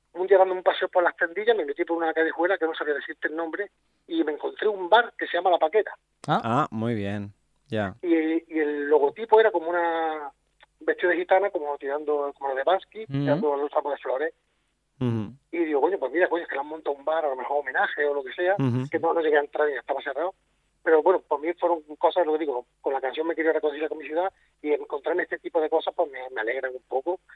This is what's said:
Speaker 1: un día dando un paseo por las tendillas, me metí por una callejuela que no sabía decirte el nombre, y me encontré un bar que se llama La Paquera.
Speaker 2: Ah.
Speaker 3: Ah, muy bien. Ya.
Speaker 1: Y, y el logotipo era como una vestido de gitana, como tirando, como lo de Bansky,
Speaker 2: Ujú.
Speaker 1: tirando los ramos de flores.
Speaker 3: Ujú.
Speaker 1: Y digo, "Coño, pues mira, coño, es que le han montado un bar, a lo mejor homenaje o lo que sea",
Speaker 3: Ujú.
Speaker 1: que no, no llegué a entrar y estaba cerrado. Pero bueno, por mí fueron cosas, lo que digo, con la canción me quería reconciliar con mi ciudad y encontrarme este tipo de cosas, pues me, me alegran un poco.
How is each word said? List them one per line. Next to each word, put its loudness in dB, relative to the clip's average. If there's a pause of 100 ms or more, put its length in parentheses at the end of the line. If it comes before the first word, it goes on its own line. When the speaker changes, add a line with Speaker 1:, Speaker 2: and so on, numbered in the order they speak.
(120)
Speaker 1:
un -4
día 8
dando 6
un -6
paseo 0
por 2
las 2
tendillas, 0
me 0
metí -4
por -2
una -2
callejuela 0
que -2
no -4
sabía -4
decirte -8
el -6
nombre, -6 (380)
y 0
me -2
encontré -4
un -4
bar 6
que -6
se -8
llama 2
La 4
Paquera. 2 (340)
Speaker 2:
Ah. 2
Speaker 3:
Ah, 0
muy -2
bien. -4 (360)
Ya. -2
Speaker 1:
Y, -4 (460)
y 0
el -2
logotipo 4
era 6
como -4
una -2 (500)
vestido 0
de 2
gitana, 2
como -4
tirando, -2
como -6
lo -2
de -2
Bansky, -2
Speaker 2:
Ujú. -12
Speaker 1:
tirando 0
los -4
ramos -2
de -6
flores. -4 (680)
Speaker 3:
Ujú. -2 (180)
Speaker 1:
Y -6
digo, 0
"Coño, 2
pues -4
mira, 2
coño, -2
es -14
que -8
le -4
han -8
montado -6
un -20
bar, 0
a 0
lo -2
mejor -2
homenaje -2
o 0
lo -2
que -12
sea", 0
Speaker 3:
Ujú. 0
Speaker 1:
que -2
no, 0
no 2
llegué 4
a 6
entrar -2
y -4
estaba -6
cerrado. -6 (480)
Pero 6
bueno, 6
por -2
mí -2
fueron 0 (160)
cosas, 2
lo 2
que 0
digo, -4 (160)
con -2
la -2
canción -4
me -2
quería 2
reconciliar -2
con -6
mi -12
ciudad -2 (300)
y -2
encontrarme -2
este -6
tipo -2
de 0
cosas, 0
pues 0
me, -12 (100)
me -6
alegran -4
un -12
poco. -2 (180)